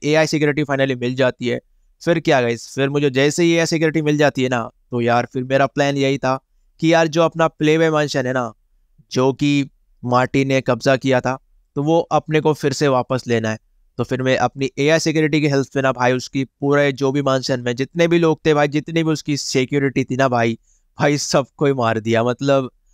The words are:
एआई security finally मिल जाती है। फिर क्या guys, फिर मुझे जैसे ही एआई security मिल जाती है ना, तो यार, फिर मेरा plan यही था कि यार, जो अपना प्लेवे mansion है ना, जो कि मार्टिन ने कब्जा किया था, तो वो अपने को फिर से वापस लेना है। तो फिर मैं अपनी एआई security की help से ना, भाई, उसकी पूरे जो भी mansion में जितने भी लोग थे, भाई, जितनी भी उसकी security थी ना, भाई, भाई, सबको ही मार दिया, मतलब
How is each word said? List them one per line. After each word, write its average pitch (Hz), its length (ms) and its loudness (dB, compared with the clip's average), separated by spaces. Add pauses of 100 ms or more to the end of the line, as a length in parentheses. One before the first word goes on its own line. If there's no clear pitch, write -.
एआई 151 220 2
security 147 380 0
finally 135 360 -2
मिल 123 140 -4
जाती 127 340 -2
है। 120 100 -2 (440)
फिर 165 180 0
क्या 151 200 2
guys, 117 340 -2
फिर 135 140 0
मुझे 143 220 0
जैसे 139 320 2
ही 170 100 4
एआई 165 140 2
security 160 360 0
मिल 151 160 0
जाती 143 240 2
है 127 60 0
ना, 127 100 -2 (320)
तो 120 100 -4
यार, 120 320 0
फिर 127 120 -6
मेरा 135 220 2
plan 143 300 -2
यही 135 220 0
था 131 200 -2 (420)
कि 160 120 2
यार, 165 160 4
जो 160 140 0
अपना 160 260 2
प्लेवे 160 420 2
mansion 147 360 0
है 127 60 -2
ना, 123 200 -4 (600)
जो 131 200 2
कि 143 360 0 (340)
मार्टिन 127 460 0
ने 135 120 2
कब्जा 131 360 0
किया 127 240 0
था, 131 180 -4 (380)
तो 143 60 -4
वो 165 180 2 (120)
अपने 156 280 0
को 156 140 0
फिर 143 180 -4
से 147 160 0
वापस 127 380 -2
लेना 113 240 -2
है। 110 80 -6 (400)
तो 123 60 -2
फिर 127 180 -4
मैं 131 160 0
अपनी 135 400 -4
एआई 151 200 2
security 156 420 0
की 151 80 2
help 139 180 0
से 139 160 -4
ना, 131 100 2
भाई, 123 200 0
उसकी 127 320 -4
पूरे 143 480 0
जो 135 200 -2
भी 143 100 -2
mansion 131 380 -2
में 120 160 -4
जितने 170 320 0
भी 170 100 4
लोग 160 280 2
थे, 156 80 4
भाई, 147 140 2
जितनी 151 340 -4
भी 160 80 0
उसकी 147 260 -4
security 135 680 -2
थी 127 120 -6
ना, 135 120 2
भाई, 117 300 0 (400)
भाई, 147 200 0
सबको 147 480 -2
ही 139 60 2
मार 113 280 0
दिया, 113 240 0
मतलब 135 460 0 (240)